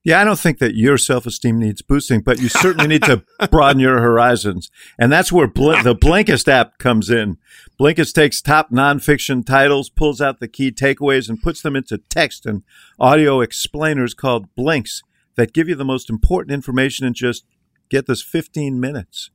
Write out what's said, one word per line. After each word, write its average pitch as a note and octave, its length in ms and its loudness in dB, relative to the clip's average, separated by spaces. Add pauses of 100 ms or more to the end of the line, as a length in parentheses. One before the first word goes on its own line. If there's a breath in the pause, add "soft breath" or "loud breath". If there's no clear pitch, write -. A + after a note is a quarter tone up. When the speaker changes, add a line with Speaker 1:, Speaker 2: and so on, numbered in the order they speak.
Speaker 1:
Yeah, E3+ 200 2
I - 20 2
don't G#3+ 140 0
think D#3+ 220 -2
that A2+ 140 0
your B2 220 2
self-esteem A#2+ 600 -2
needs G#2+ 240 -4
boosting, C#3 400 0
but B2 180 -2
you B2 80 0
certainly E3 400 0
need D#3 140 2
to B2+ 200 2 (140)
Speaker 2:
<laughs> G3+ 140 -4
Speaker 1:
broaden C#3 300 4
your C3 200 2
horizons. A#2 680 0 (280 loud breath)
And A#2+ 140 4
that's F3 180 2
where E3+ 160 4
Bl-, C#3 360 2
the A#2+ 120 4
Blinkist E3+ 540 2
app B2+ 300 2
comes A2 320 0
in. G#2+ 260 -2 (420 soft breath)
Blinkist D#3 360 2
takes D3+ 260 2
top D#3 300 2
nonfiction C3+ 760 0
titles, C#3 460 2
pulls D3 320 -2
out C3+ 180 -4
the A#2 80 -10
key C3+ 240 -4
takeaways, C3+ 560 0
and A2+ 140 -8
puts E3+ 180 -4
them C#3+ 160 -6
into A#2+ 220 -6
text - 480 -6
and G#2 160 -6 (360 soft breath)
audio C#3 440 4
explainers C#3+ 720 -4
called A#2+ 420 -6
Blinks C3+ 460 -4 (340)
that A#2 160 0
give E3 160 -2
you F3 60 -4
the C#3 100 -6
most C3 240 -6
important C#3 460 -2
information C3 520 -4
in B2 60 -2
just, A#2+ 320 -6 (460)
get C3+ 160 -2
this, B2 160 -4
fifteen C#3+ 580 -6
minutes. C3 540 -10